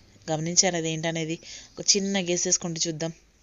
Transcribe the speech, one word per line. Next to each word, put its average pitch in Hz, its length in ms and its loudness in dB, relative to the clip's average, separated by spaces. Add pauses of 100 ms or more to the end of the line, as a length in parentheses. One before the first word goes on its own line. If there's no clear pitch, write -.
(320)
గమనించారా 175 460 4
అది 160 140 0
ఏంటనేది? 160 480 -2 (400)
ఒక - 60 -8 (120)
చిన్న 196 240 0
గెస్ 175 260 0
వేసుకుంటూ 170 400 -2
చూద్దాం. 160 260 -4 (300)